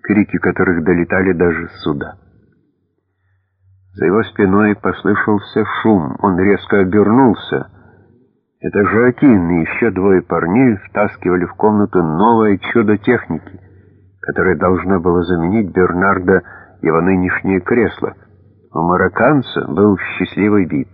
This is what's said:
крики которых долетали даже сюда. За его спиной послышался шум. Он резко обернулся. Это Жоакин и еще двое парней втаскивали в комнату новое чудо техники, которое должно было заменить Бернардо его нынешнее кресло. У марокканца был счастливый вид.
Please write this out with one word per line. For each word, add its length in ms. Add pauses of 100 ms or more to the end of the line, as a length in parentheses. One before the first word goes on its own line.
крики 360
которых 460
долетали 480
даже 360 (140)
сюда. 320 (1800)
За 120
его 180
спиной 500
послышался 880 (160)
шум. 400
Он 180
резко 420
обернулся. 880 (920)
Это 240
Жоакин 680
и 120
еще 280
двое 320
парней 540 (120)
втаскивали 560
в 100
комнату 480
новое 560
чудо 400
техники, 600 (640)
которое 340
должно 440
было 220
заменить 500
Бернардо 680 (400)
его 180
нынешнее 600
кресло. 540 (580)
У 100
марокканца 840
был 300
счастливый 680
вид. 280